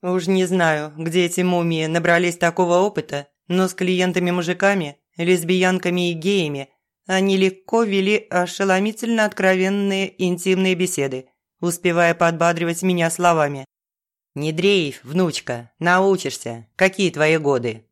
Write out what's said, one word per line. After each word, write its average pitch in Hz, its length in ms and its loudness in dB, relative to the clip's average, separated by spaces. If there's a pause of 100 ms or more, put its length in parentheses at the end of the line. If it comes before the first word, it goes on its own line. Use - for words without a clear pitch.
Уж 180 260 -2
не 185 200 2
знаю, 160 500 0
где 165 300 0
эти 175 160 -2
мумии 170 440 0
набрались 170 520 0
такого 175 400 2
опыта, 165 500 -2 (180)
но 185 220 0
с 185 60 -8
клиентами-мужиками, 180 1200 0 (180)
лесбиянками 180 960 0
и 170 40 -4
геями 156 560 -2 (360)
они 190 300 2
легко 190 480 0
вели 202 460 0
ошеломительно 196 960 -2
откровенные 196 960 0
интимные 185 520 2
беседы, 139 540 -4 (320)
успевая 170 540 2
подбадривать 170 680 0
меня 175 280 2
словами: 156 540 0 (720)
«Не 151 180 -4
дрейф, 175 500 0
внучка, 135 760 -4
научишься, 175 960 0
какие 190 340 2
твои 156 280 2
годы». 123 540 -2